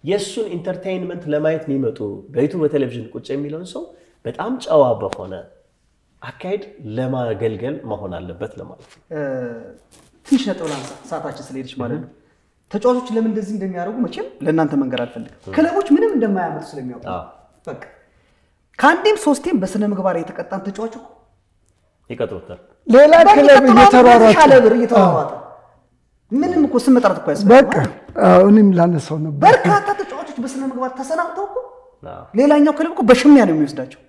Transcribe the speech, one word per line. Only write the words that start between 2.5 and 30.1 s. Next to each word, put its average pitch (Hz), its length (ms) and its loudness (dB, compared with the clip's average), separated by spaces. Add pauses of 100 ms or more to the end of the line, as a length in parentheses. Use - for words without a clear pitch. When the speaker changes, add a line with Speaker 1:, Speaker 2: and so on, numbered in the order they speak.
Speaker 1:
በቴሌቪዥን 139 500 -6
ቁጭ - 180 -18
የሚለውን 147 400 -12
ሰው 330 160 -16 (420)
በጣም 180 260 -10 (100)
ጨዋ 151 220 0 (140)
በሆነ 95 360 -12 (880)
አካሄድ 185 420 -12 (300)
ለማገልገል 120 840 -6 (100)
መሆን 101 280 -12
አለበት 87 420 -14
ለማለት 87 320 -20
ነው። - 220 -20
Speaker 2:
እ፣ 156 100 -12 (1080)
ትንሽ 269 180 -2
ነጥብ 170 220 -8
ላንሳ፣ 135 220 -12 (160)
ሰዓታችን 147 380 -12
ስለሄደች 131 320 -16
ማለት 127 240 -10
ነው። - 100 -18
Speaker 1:
እህ። - 60 -20 (560)
Speaker 2:
ተጫዋቾች 247 380 -4
ለምን 220 200 -4
እንደዚህ 208 240 -8
እንደሚያደርጉ 190 460 -10
መቼም 349 260 -8 (160)
ለእናንተ 156 340 -2
መንገር 127 260 -4
አልፈልግም። - 360 -14
Speaker 1:
እህ። - 160 -18
Speaker 2:
ክለቦች 359 360 -2
ምንም 403 240 2
እንደማያመጡ 185 520 -6
ስለሚያውቁ 127 420 -16
Speaker 1:
አዎ። 90 160 -12 (420)
Speaker 2:
በቃ - 180 -16 (960)
ከአንዴም 392 400 2
ሶስቴም 294 380 -2
በስነ 190 280 -4
ምግባር 190 320 -4
የተቀጣን 170 460 -12
ተጫዋች 220 320 -12
እኮ - 120 -20 (1000)
Speaker 1:
ይቀጡታል። 101 500 -12 (280)
Speaker 3:
ሌላ 285 260 8 (120)
ክለብ 294 280 6
Speaker 2:
በሚቀጥለው - 40 10
ዓመት 269 140 4
Speaker 3:
እየተሯሯጡ 240 520 8
Speaker 2:
የተሻለ 269 320 6
ብር 233 180 6
Speaker 3:
አዎ። 240 40 0
Speaker 2:
እየተሯሯጠ 196 540 0 (1000)
ምንም 302 300 -2
እኮ 285 160 -2
ስም 254 160 2
መጥራት 240 240 2
እኮ - 100 -10
አያስፈልግም 220 280 4
Speaker 3:
በቃ 269 180 6
Speaker 2:
ማለት 135 180 -4 (160)
ነው። - 180 -4
Speaker 3:
አዎ፣ 180 220 6
እኔም 208 260 6
ላነሳው 170 460 -2
ነበር። 151 220 -8
Speaker 2:
በርካታ 403 540 2
ተጫዋቾች 311 440 -12